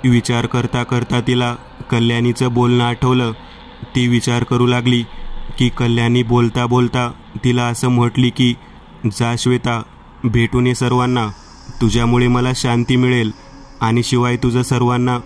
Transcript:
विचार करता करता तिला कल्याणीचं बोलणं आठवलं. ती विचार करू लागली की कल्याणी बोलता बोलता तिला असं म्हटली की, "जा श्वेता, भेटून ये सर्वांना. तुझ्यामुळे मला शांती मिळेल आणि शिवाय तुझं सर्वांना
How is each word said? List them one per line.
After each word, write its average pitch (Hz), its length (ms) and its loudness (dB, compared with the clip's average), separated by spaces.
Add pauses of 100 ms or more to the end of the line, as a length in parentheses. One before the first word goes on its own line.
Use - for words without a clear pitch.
विचार 120 420 2
करता 120 380 -2
करता 120 380 -4
तिला 123 340 0 (360)
कल्याणीचं 120 640 0
बोलणं 123 300 2
आठवलं. 120 480 0 (640)
ती 123 120 0
विचार 120 360 0
करू 123 220 0
लागली 123 380 2 (540)
की 123 120 2
कल्याणी 120 540 0
बोलता 120 420 0
बोलता 123 460 0 (320)
तिला 123 200 2
असं 120 240 -2
म्हटली 123 420 2
की, 123 260 0 (500)
"जा 117 320 -2
श्वेता, 120 440 -2 (420)
भेटून 123 440 2
ये 123 80 0
सर्वांना. 123 520 0 (540)
तुझ्यामुळे 120 460 2
मला 123 280 2
शांती 120 400 0
मिळेल 123 360 2 (500)
आणि 117 220 0
शिवाय 123 320 0
तुझं 120 260 0
सर्वांना 123 640 0